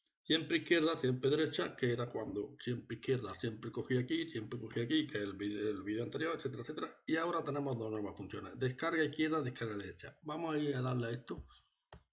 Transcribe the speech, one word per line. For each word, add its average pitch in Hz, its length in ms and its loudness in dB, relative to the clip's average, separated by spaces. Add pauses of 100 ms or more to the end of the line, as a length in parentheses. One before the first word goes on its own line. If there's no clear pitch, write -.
(200)
Siempre 160 380 4
izquierda, 165 400 6
siempre 127 320 4
derecha, 160 440 2
que 123 160 2
era 117 200 0
cuando 104 500 -4
siempre 117 360 -4
izquierda, 117 400 0
siempre 117 360 -6
cogía 123 280 2
aquí, 160 280 0
siempre 113 320 -6
cogía 117 220 -2
aquí, 151 240 2
que - 100 -4
es 104 80 0
el 98 80 -4
vi-, 104 240 -4
el 104 260 -2
vídeo 107 220 -2
anterior, 151 320 -2
etcétera, 127 240 -4
etcétera. - 460 -8
Y 160 100 2
ahora 165 260 0
tenemos 139 360 -2
dos 110 120 -4
nuevas 101 240 -4
funciones. 90 440 -10
Descarga 160 440 2
izquierda, 156 380 2
descarga 120 380 -2
derecha. 92 460 -10
Vamos 156 300 -2
a 147 40 4
ir 143 180 2
a 123 60 0
darle 127 240 0
a 117 60 -2
esto - 340 -8 (680)